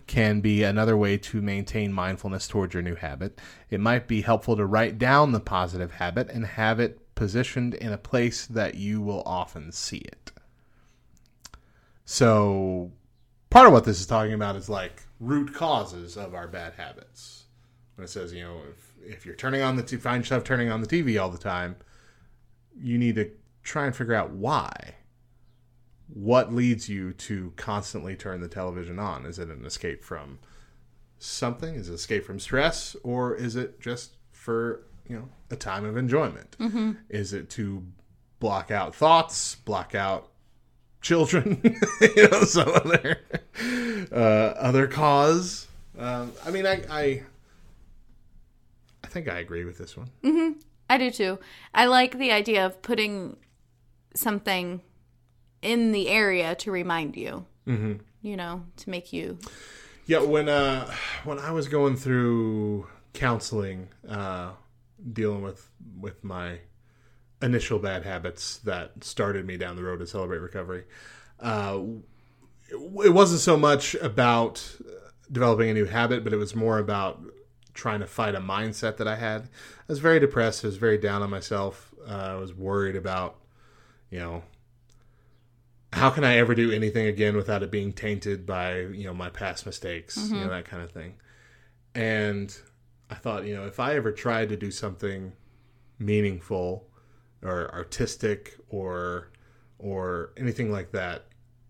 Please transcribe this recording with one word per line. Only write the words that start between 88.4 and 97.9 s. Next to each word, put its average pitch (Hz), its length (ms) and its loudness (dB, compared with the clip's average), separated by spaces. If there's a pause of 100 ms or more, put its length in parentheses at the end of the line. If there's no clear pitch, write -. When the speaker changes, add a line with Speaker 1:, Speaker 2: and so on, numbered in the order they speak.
Speaker 1:
by, 90 360 -4
you 95 240 -10
know, 92 100 -10
my 90 160 -8
past 90 340 -8
mistakes, 87 520 -10
you 107 180 -4
know, 98 60 -4
Speaker 2:
Mm-hmm. 95 100 -4
Speaker 1:
that 90 160 -8
kind 87 160 -12
of 82 80 -12
thing. 87 240 -14 (800)
And 107 600 -2 (540)
I - 60 -16
thought, 104 320 -6
you 104 80 -8
know, 98 120 -10
if 101 140 -10
I 139 160 -2
ever 113 160 0
tried 113 380 -2
to 104 60 -4
do 101 140 -8
something 95 640 -8 (640)
meaningful 98 880 -2 (560)
or 90 300 -4
artistic - 840 -4 (120)